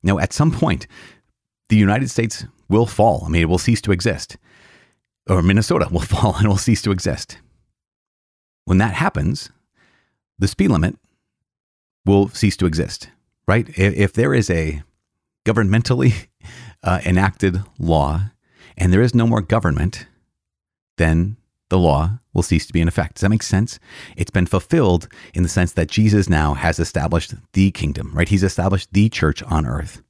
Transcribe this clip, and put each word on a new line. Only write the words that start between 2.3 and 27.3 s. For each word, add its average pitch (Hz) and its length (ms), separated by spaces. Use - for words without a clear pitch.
will 113 160
fall. 107 400
I 80 40
mean, 82 120
it 80 80
will 90 80
cease 117 240
to 101 100
exist. 95 460
Or 92 140
Minnesota 98 500
will 85 80
<laughs> - 160
fall 101 200
and 107 120
will 98 100
cease - 260
to 104 80
exist. - 480
When 92 120
that 104 160
happens, 143 560
the 98 100
speed 190 220
limit 87 280
will 98 240
cease - 280
to 92 80
exist, - 440
right? 107 220
If, 98 260
if 98 180
there 120 200
is 117 160
a 78 340
governmentally, 113 800
<laughs> - 280
uh, 90 220
enacted 92 560
law 82 520
and 90 140
there 95 100
is 123 140
no 117 100
more 113 160
government, 85 680
then 85 400
the 92 100
law 82 400
will 90 100
cease - 240
to - 60
be 87 80
in 82 60
effect. - 280
Does - 60
that 98 80
make 110 120
sense? - 380
It's - 140
been 90 140
fulfilled 92 640
in 90 100
the 85 60
sense 87 240
that 80 140
Jesus 104 420
now 76 240
has 80 260
established 80 540